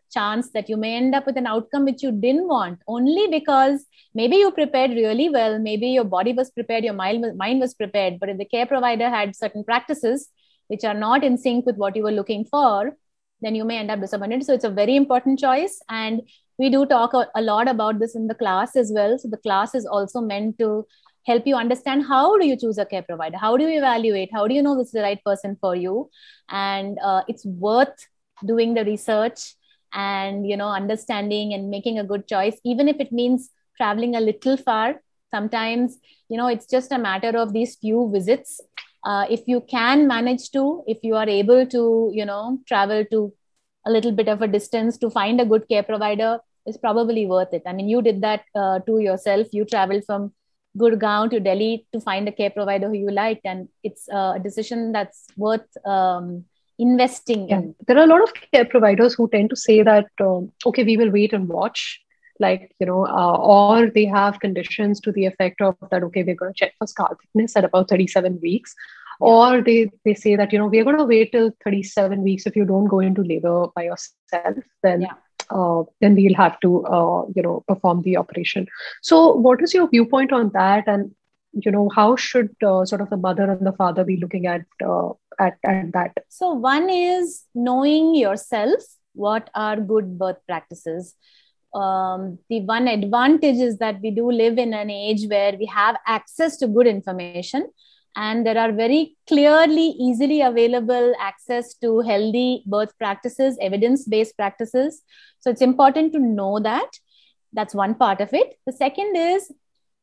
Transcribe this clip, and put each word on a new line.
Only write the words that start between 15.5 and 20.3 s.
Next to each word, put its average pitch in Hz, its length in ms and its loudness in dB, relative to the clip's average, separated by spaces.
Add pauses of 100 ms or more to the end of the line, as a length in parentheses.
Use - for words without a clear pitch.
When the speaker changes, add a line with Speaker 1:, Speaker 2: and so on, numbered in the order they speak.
Speaker 1:
And 220 320 -6 (360)
we 269 120 0
do 269 160 2
talk 240 280 2
a, 247 220 2
a 220 60 -2
lot 220 260 0
about 220 320 -2
this 226 160 -4
in 220 120 -6
the 220 80 -6
class 202 420 -2
as 226 160 2
well. 214 240 0
So 262 100 -14
the 214 100 -8
class 208 380 -2
is 226 100 -6
also 202 360 -4
meant 214 380 -6